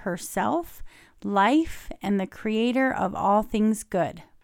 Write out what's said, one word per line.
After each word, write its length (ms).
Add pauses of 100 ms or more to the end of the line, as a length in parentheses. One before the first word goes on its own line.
herself, 840 (420)
life, 640 (120)
and 180
the 60
creator 680
of 220
all 280
things 400
good. 420 (200)